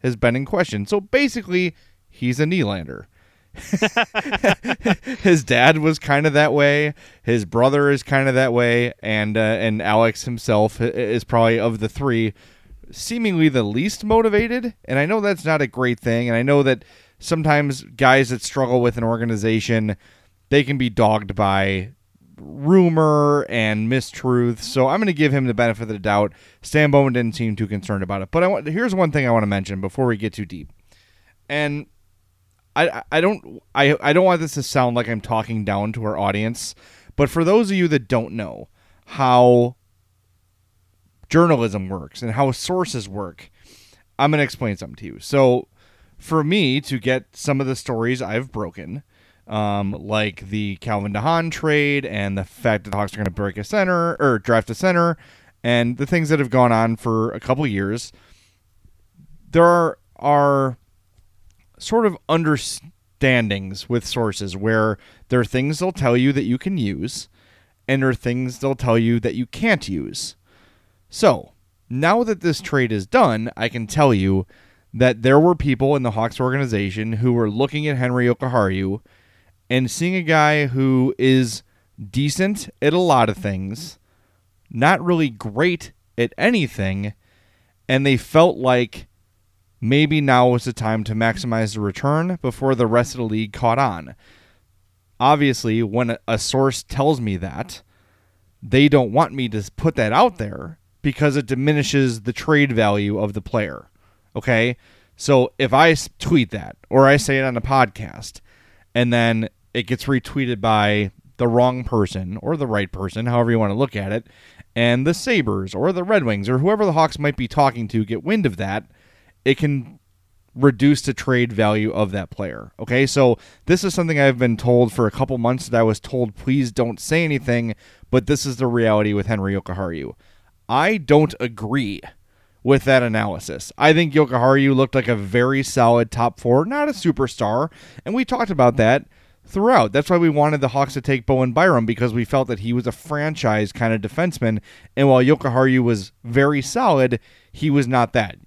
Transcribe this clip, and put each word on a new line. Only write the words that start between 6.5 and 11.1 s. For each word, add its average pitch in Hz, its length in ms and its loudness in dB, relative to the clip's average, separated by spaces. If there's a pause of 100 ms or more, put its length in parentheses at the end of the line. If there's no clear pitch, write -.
way. 147 400 2 (300)
His 117 220 0
brother 139 440 2
is 139 120 2
kinda 135 300 0
that 127 220 2
way. 120 480 2
And, 107 340 -2
uh, 110 60 0
and 107 400 0
Alex 107 420 0
himself 110 560 0
i-, 117 60 -2
is 117 380 -2